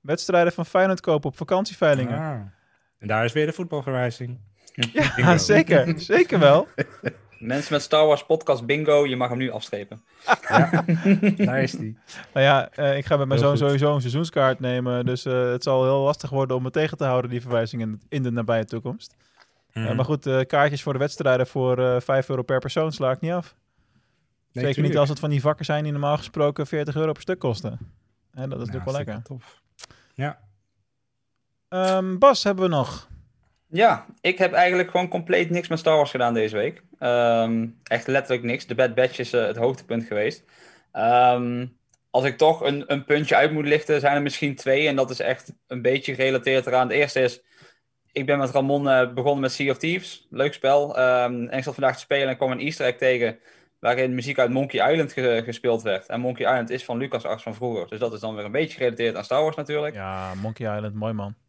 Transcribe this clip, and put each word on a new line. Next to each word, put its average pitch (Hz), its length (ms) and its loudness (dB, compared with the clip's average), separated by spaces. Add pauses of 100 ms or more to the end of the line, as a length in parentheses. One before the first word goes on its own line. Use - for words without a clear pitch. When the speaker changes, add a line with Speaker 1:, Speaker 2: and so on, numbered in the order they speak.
Speaker 1:
wedstrijden 170 520 2
van 165 140 -4
Feyenoord 190 340 2
kopen 151 300 0
op - 60 -16
vakantieveilingen." 147 800 0
Speaker 2:
Ah. 147 220 -6 (580)
En 107 80 -14
daar 107 180 0
is 117 80 -2
weer 151 140 0
de 156 60 -4
voetbalverwijzing. 127 840 -6 (540)
Speaker 1:
Ja, 277 240 0
Speaker 2:
Bingo. 160 200 4
Speaker 1:
zeker. 165 640 4
Zeker 247 380 2
wel. 151 300 6 (380)
Speaker 2:
<laughs> - 320 -12
Speaker 3:
Mensen 131 340 -4
met 143 100 0
Star 156 240 4
Wars 151 200 4
podcast 139 400 0
bingo, 147 400 4
je 127 100 -2
mag 123 120 -2
hem 123 100 -4
nu 131 120 -2
afstrepen. 107 520 -10 (460)
Speaker 2:
Ja, 170 360 4 (520)
daar 135 260 0
is 127 100 -2
die. 110 260 -10 (340)
Speaker 1:
Nou 139 140 4
ja, 139 240 4
eh, 139 260 -2
ik 139 100 -6
ga 151 100 2
met 139 120 0
mijn 135 120 2
Speaker 2:
Heel 139 80 4
Speaker 1:
zoon 143 100 2
Speaker 2:
goed. 143 80 2
Speaker 1:
sowieso 143 280 2
een 139 60 0
seizoenskaart 131 600 0
nemen, 123 460 -2
dus, 127 180 -4
eh, 127 260 0
het 127 120 -4
zal 131 220 2
heel 135 180 2
lastig 139 280 -2
worden 131 260 0
om 127 60 -2
me 127 80 -6
tegen 156 260 -2
te 147 80 -4
houden, 127 260 0
die 120 100 -6
verwijzing 117 420 -2
in, 107 260 -8
in 143 140 -4
de 123 80 -2
nabije 113 340 0
toekomst. 120 520 -10 (560)
Eh, 113 120 -6
Speaker 2:
Mhm. 117 120 -2
Speaker 1:
maar 131 80 0
goed, 143 220 -4
eh, 131 140 2
kaartjes 143 420 2
voor 147 100 -4
de 131 60 -2
wedstrijden 127 480 0
voor, 127 320 0
eh, 127 220 2
vijf 135 280 0
euro 127 140 -4
per 131 180 -2
persoon 156 320 -4
sla 131 180 -2
ik 131 100 -2
niet 165 120 -4
af. 175 120 -4
Speaker 2:
Nee, - 100 -20 (960)
Speaker 1:
Zeker 127 160 -4
niet 135 60 0
Speaker 2:
tuurlijk. 151 240 0
Speaker 1:
als 143 100 4
het 147 100 -4
van 151 120 -4
die 143 100 2
vakken 147 240 0
zijn 151 180 -2
die 151 100 -4
normaal 143 240 0
gesproken 147 500 -2
veertig 151 300 -4
euro 156 160 0
per - 100 -10
stuk 185 160 -4
kosten. 117 320 -4
Hè, 117 80 -12
dat - 640 -18
is - 0 -
Speaker 2:
Ja, 135 140 -8
Speaker 1:
natuurlijk 120 280 -8
wel 131 100 -6
Speaker 2:
zeker 139 180 -6
Speaker 1:
lekker. 113 240 -12
Speaker 2:
tof. - 240 -20 (540)
Ja. 147 240 -8 (1300)
Speaker 1:
Ehm, 185 500 0
Bas, 269 260 6
hebben 190 200 0
we 180 60 2
nog? - 380 -2 (600)
Speaker 3:
Ja, 190 380 2 (140)
ik 180 180 0
heb 185 140 2
eigenlijk 180 380 2
gewoon 180 180 0
compleet 175 420 0
niks 170 180 -2
met 165 100 -2
Star 160 180 4
Wars 143 140 4
gedaan 120 240 0
deze 110 220 0
week. 117 260 -4 (160)
Ehm, 117 680 2 (160)
echt 113 240 -4
letterlijk 131 380 -2
niks. 120 200 -4
The - 100 -10
Bad 120 200 2
Batch 127 240 0
is, 123 140 -6
eh, 117 140 2
het 110 100 -4
hoogtepunt 117 480 -4
geweest. 107 400 -4 (480)
Ehm, 123 760 2 (440)
als 131 140 2
ik 131 140 0
toch 160 220 4
een, 143 320 -2
een 139 120 -4
puntje 151 320 2
uit 151 160 4
moet 151 140 -4
lichten, 151 340 0
zijn 139 160 2
er 143 60 0
misschien 143 340 -4
twee. 143 320 0
En 139 80 0
dat 131 140 0
is 127 100 -10
echt - 320 -4 (140)
een 127 160 -10
beetje 131 320 0
gerelateerd 131 520 0
eraan. 127 220 2
Het 110 80 0
eerste 143 240 2
is, 123 220 0 (720)
ik 139 140 -4
ben 143 120 2
met 135 120 -2
Ramon, 143 380 0
eh, 127 240 4
begonnen 135 280 0
met 131 120 -2
Sea 139 180 -2
of 131 80 -2
Thieves. 175 520 -6
Leuk 139 240 -2
spel. 143 420 2
Ehm, 123 520 2
en 131 100 -6
ik 127 60 -6
zat 135 100 -6
vandaag 131 200 2
te - 60 -14
spelen 139 280 0
en 127 80 -4
kwam 131 140 0
een 127 100 -6
easter 147 260 -4
egg 123 100 0
tegen 120 420 2 (400)
waarin 127 360 0
muziek 127 240 -4
uit 120 120 2
Monkey 131 420 0
Island 160 200 0
ge-, 120 320 0
gespeeld 117 380 -2
werd. 98 240 -2
En 117 140 -6
Monkey 123 260 -4
Island 120 240 0
is 127 140 -6
van 120 140 -6
LucasArts 120 440 -6
van 110 120 -10
vroeger. 110 340 -6
Dus 107 100 -12
dat 117 140 -4
is 104 80 -12
dan 110 140 -8
weer 104 100 -10
een 104 80 -12
beetje 151 240 -4
gerelateerd 117 400 -2
aan 104 80 -8
Star 135 180 0
Wars 156 140 -2
natuurlijk. 147 380 -6
Speaker 1:
Ja, 95 400 -8
Monkey 107 420 -6
Island, 104 180 -8
mooi 107 180 -4
man. 104 220 -8 (140)